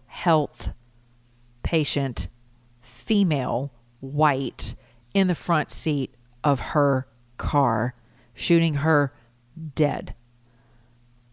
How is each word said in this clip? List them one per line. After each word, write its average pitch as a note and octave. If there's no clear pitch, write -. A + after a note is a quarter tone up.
health -
patient, C#3+
female, C#3+
white, C#3
in G3
the F3
front D#3+
seat -
of C#3+
her C#3
car, B2
shooting E3
her C#3+
dead? -